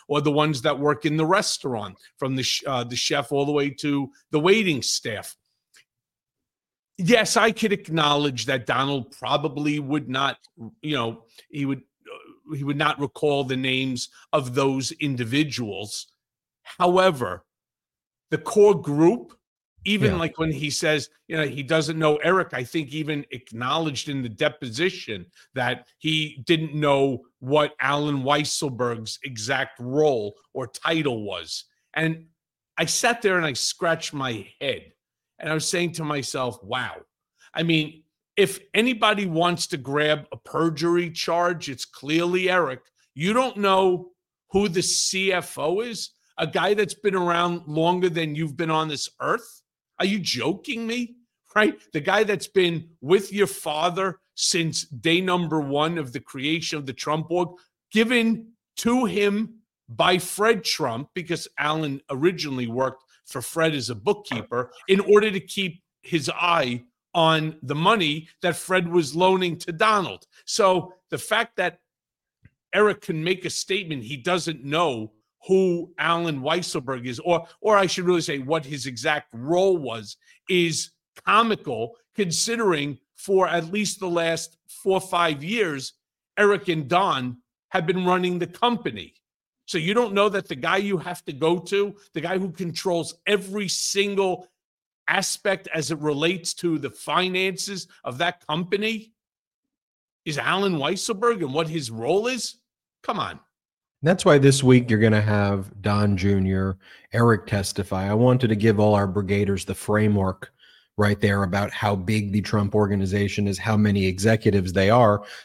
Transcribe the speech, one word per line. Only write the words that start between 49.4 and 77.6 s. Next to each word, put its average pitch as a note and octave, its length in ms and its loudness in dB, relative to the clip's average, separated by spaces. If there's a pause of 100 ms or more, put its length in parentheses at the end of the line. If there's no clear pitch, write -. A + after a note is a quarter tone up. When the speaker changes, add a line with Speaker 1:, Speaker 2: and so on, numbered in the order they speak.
Speaker 1:
Are - 60 0
you G3 140 0
joking F#3+ 680 -4
me? A#3 300 -6 (400)
Right? G#3+ 240 2 (140)
The D#3 60 -2
guy F#3+ 240 2
that's G3+ 220 -4
been E3+ 440 0 (100)
with F#3+ 320 2
your G3 140 2
father F3 720 -2 (140)
since - 480 -2
day E3 400 0
number F3+ 360 0
one D3 380 -2
of C3+ 160 -8
the C3+ 80 -8
creation D#3+ 560 -6
of D3 80 -8
the C3 80 -8
Trump D#3 380 -4
org, F3 280 -2 (320)
given A3+ 640 0 (240)
to B3 300 2
him G3+ 540 -2 (280)
by E3 300 2
Fred G#3+ 460 -2
Trump, C3 500 -4
because E3 340 -6 (100)
Alan D3 520 -4
originally C#3+ 560 -2
worked B2 380 -4 (220)
for B2+ 160 -8
Fred D#3+ 320 0
as B2 160 -4
a A#2+ 40 -4
bookkeeper, A#2+ 800 -4 (160)
in G3 120 4
order G#3 300 6
to G3 80 -2
keep - 460 -6 (180)
his D#3+ 280 -2
eye D#3+ 520 0 (320)
on D#3+ 480 2
the C3+ 120 -4
money D#3+ 540 2 (140)
that F3 140 0
Fred F#3 320 0
was E3 260 0
loaning F#3 420 2
to - 140 -12
Donald. F3 560 0 (200)
So F#3 480 2 (160)
the D3+ 80 -4
fact A3+ 380 -2
that F3 220 -2 (960)
Eric G#3 280 2
can D#3+ 200 -4
make F#3 220 -2
a E3 60 -4
statement E3 520 -6
he B2 140 -10
doesn't D#3 480 -4
know C#3 480 -2 (340)
who F#3 520 2
Alan E3 420 0
Weisselberg C3+ 640 -4
is, B2+ 140 -8
or, E3 260 0 (140)